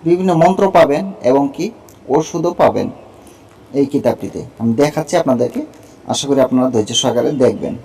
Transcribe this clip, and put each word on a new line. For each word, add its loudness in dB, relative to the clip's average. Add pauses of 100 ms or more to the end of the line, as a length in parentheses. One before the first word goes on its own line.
বিভিন্ন 2 (120)
মন্ত্র 2 (120)
পাবেন 4 (260)
এবং 4 (120)
কি -4 (500)
ওষুধও -2 (100)
পাবেন 0 (920)
এই 2
কিতাবটিতে। -4 (200)
আমি 0 (100)
দেখাচ্ছি -2
আপনাদেরকে, -2 (500)
আশা -4
করি 2
আপনারা 0
ধৈর্য -2 (100)
সহকারে 0 (140)
দেখবেন। -2 (100)